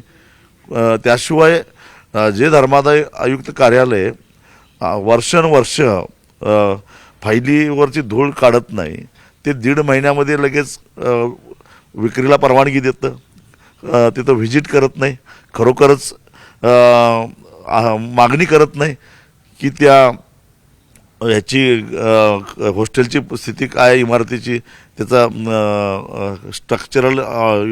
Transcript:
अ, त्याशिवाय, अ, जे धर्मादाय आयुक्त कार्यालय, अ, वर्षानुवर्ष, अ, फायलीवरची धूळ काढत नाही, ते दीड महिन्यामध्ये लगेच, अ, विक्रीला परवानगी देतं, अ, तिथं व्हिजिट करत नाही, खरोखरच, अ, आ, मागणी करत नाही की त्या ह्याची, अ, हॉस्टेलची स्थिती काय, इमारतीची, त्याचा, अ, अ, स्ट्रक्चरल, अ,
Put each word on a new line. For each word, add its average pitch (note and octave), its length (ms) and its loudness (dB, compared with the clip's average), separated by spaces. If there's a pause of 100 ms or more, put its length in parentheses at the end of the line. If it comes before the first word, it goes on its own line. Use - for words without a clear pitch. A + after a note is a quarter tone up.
(760)
अ, A2+ 300 0
त्याशिवाय, D#3+ 580 2 (520)
अ, G#2+ 140 0
जे A2 220 0
धर्मादाय C#3+ 540 2 (140)
आयुक्त C3 380 -4
कार्यालय, A#2+ 560 2 (680)
अ, F2+ 160 -4
वर्षानुवर्ष, B2 840 0 (600)
अ, G#2 320 0 (480)
फायलीवरची C#3+ 760 0
धूळ B2+ 300 -2
काढत A#2+ 420 0
नाही, E2+ 240 -8 (500)
ते C#3+ 60 -2
दीड C3 260 -4
महिन्यामध्ये C#3+ 600 0
लगेच, C#3 400 -4 (180)
अ, B2+ 120 -8 (840)
विक्रीला B2+ 420 0
परवानगी C#3 440 2
देतं, C3 320 -4 (800)
अ, A#2+ 240 4
तिथं C3 160 0
व्हिजिट A#2+ 360 -2
करत C3+ 280 0
नाही, C3 200 -4 (380)
खरोखरच, C3 600 2 (480)
अ, A#2 60 0 (1000)
आ, A2+ 300 0
मागणी A#2+ 480 0
करत D3+ 300 4
नाही D3 200 -4 (640)
की C#3 100 -4
त्या C3+ 400 6 (1120)
ह्याची, A#2 600 0 (140)
अ, A2+ 80 -4 (720)
हॉस्टेलची A#2+ 420 -2 (200)
स्थिती - 280 -10
काय, B2+ 340 2
इमारतीची, A#2 580 -4 (400)
त्याचा, A#2+ 260 2
अ, A2+ 320 -4 (640)
अ, G2+ 320 -12
स्ट्रक्चरल, C3 680 -2
अ, A2 520 -2